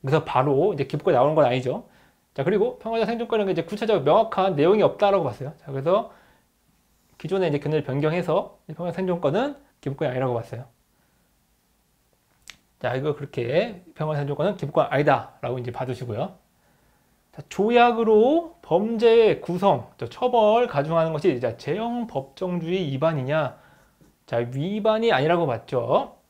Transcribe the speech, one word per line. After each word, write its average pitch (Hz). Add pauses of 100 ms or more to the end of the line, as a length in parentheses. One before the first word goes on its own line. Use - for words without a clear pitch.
그래서 147
바로 143
이제 139
기본권이 151
나오는 139
건 151
아니죠. 127 (460)
자, -
그리고 214
평화적 226
생존권은 226
이제 165
구체적 208
명확한 156
내용이 180
없다라고 196
봤어요. 127
자, -
그래서 175 (1040)
기존의 180
이제 143
견해를 147
변경해서 156 (180)
평화적 170
생존권은 185 (240)
기본권이 143
아니라고 127
봤어요. 117 (2250)
자, 120
이거 143
그렇게 147 (120)
평화적 151
생존권은 147
기본권 143
아니다라고 131
이제 120
봐두시고요. 123 (1000)
자, 151
조약으로 240
범죄 220
구성, 175
저 127
처벌 233
가중하는 160
것이, 147
자, 117
제형 226
법정주의 175
위반이냐? 139 (680)
자, 120
위반이 202
아니라고 160
봤죠. 123 (120)